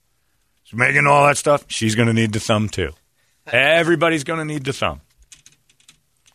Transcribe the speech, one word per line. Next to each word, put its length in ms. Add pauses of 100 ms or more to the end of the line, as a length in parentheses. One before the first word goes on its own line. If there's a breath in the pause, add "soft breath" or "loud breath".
(640)
"So 120
Megan, 300
all 180
that 120
stuff, 320
she's 260
gonna 180
need 200
the 60
thumb 300
too. 220 (560)
Everybody's 800
gonna 200
need 200
the 80
thumb." 280 (1300)